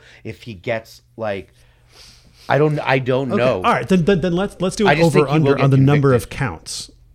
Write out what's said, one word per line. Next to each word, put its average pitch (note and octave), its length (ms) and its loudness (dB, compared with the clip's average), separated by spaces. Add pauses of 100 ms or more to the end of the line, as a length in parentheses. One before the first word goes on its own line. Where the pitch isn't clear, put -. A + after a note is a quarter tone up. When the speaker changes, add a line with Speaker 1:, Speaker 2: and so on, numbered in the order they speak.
(240)
Speaker 1:
if A2 200 -16
he A#2 100 -14
gets, A2+ 480 -8 (140)
like, G2+ 380 -10 (960)
I C3 80 2
don't, D3+ 220 2
I C3+ 200 0
don't C3 320 -2
Speaker 2:
Okay, G#2+ 60 -2
Speaker 1:
know. A#2+ 200 2
Speaker 2:
all C#3 140 0
right, - 160 -2
then, F#3+ 160 2
then, F#3 180 0
then F3+ 120 -2
let's, G3 260 -4
let's F3+ 160 -4
do A3 120 0
Speaker 1:
I D3 60 4
Speaker 2:
an D3+ 60 2
Speaker 1:
just E3 140 2
think C#3+ 160 2
he D3+ 100 2
will C#3 80 2
Speaker 2:
over-under C#3 80 4
Speaker 1:
get C3+ 80 -2
Speaker 2:
on C#3 60 4
the C3+ 80 4
number C#3 340 4
Speaker 1:
convicted. A#2 220 0
Speaker 2:
of - 40 -14
counts, - 540 -10 (240)